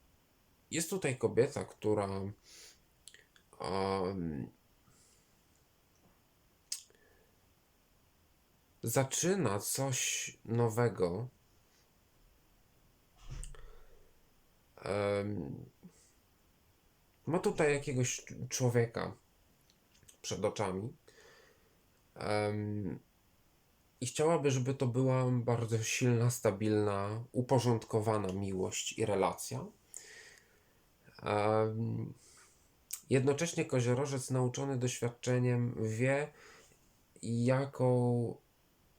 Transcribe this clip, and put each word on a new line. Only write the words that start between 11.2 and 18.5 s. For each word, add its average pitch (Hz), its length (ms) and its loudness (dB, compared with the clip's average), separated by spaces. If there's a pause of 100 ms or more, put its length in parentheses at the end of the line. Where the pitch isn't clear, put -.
Em, 101 920 -2 (1600)
ma 165 100 0
tutaj 175 340 2
jakiegoś 135 480 0
cz-, - 280 -12
człowieka 117 680 0 (1040)